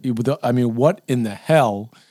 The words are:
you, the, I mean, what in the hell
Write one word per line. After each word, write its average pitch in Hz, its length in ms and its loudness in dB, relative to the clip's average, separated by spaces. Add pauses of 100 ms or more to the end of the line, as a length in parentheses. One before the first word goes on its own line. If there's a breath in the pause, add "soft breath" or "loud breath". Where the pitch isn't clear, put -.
you, 123 140 -2
the, 120 260 -2
I 120 100 0
mean, 123 220 2
what 135 340 0
in 123 140 0
the 104 140 -4
hell 113 580 0 (180 soft breath)